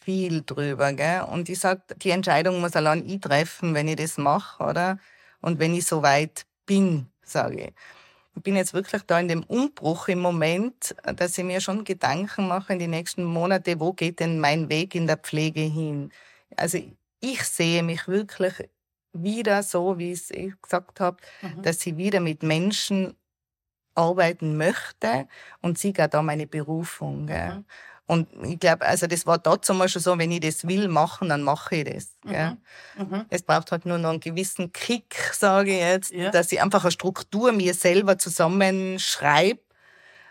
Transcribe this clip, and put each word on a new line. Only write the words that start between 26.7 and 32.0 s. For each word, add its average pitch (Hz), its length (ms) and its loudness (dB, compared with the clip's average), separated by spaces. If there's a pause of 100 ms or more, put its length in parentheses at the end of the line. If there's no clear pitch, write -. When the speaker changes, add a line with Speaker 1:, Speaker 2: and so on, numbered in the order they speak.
Speaker 1:
gell? 165 300 -4
Speaker 2:
Mhm. 202 80 -14 (420)
Speaker 1:
Und 165 220 2 (160)
ich 165 140 -6
glaub, 165 240 4
also 170 240 2
das 165 200 -4
war 170 120 4
dazu 190 360 2
mal 185 140 4
schon 180 120 -4
so, 180 160 2
wenn 165 160 0
ich 170 80 -2
das 156 260 -4
will 190 220 0
machen, 165 400 2
dann 147 140 0
mache 151 340 -2
ich 151 80 -2
das, - 280 -10 (120)